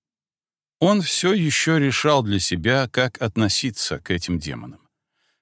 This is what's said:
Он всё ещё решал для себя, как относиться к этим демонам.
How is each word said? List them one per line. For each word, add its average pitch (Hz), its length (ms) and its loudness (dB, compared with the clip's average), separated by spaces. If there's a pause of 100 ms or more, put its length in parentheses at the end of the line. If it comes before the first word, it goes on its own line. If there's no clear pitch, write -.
(800)
Он 196 220 4
всё 175 320 0
ещё 160 440 0
решал 143 440 2
для 101 180 0
себя, 113 480 0
как - 340 -2
относиться 110 760 -2
к - 120 -8
этим 87 260 -2
демонам. 69 500 -12 (540)